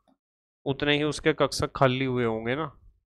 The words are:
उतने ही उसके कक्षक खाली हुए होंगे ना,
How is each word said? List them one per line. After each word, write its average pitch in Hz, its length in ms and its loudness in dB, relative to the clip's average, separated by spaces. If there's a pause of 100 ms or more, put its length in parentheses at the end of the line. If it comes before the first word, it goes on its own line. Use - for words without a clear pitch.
(640)
उतने 147 320 0
ही 147 80 0
उसके 151 280 0
कक्षक 143 420 0
खाली 131 300 2
हुए 123 200 0
होंगे 113 300 -2
ना, 147 160 -6 (360)